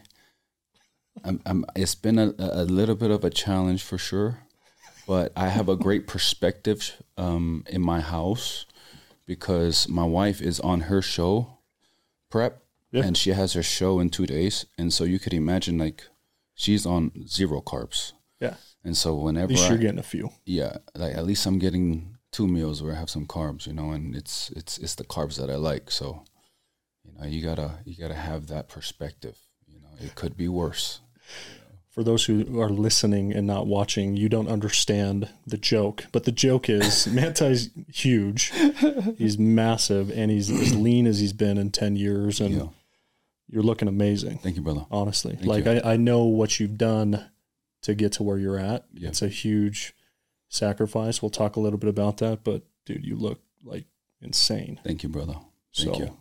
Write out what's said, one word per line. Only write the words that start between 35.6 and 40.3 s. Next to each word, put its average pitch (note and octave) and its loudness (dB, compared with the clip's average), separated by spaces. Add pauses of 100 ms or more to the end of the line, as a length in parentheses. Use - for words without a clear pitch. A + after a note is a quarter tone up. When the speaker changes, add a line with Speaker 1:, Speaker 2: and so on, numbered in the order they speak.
Speaker 2:
but A#2 0
the B2 4
joke B2+ 2
is G#2 4
<laughs> G2+ -2
Manti's C3 2 (200)
huge. A2 2 (640)
He's G#2+ 2
massive, A2 4
and A2 0
he's G#2 2